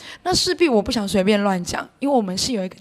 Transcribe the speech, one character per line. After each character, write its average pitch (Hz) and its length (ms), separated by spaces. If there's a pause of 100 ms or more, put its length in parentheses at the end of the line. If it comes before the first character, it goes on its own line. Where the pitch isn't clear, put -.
(240)
那 359 100
势 - 180
必 339 160
我 214 140
不 - 80
想 220 160
随 190 160
便 202 180
乱 190 220
讲， - 260 (120)
因 277 100
为 285 40
我 240 60
们 190 160
是 247 160
有 196 120
一 185 40
个 - 120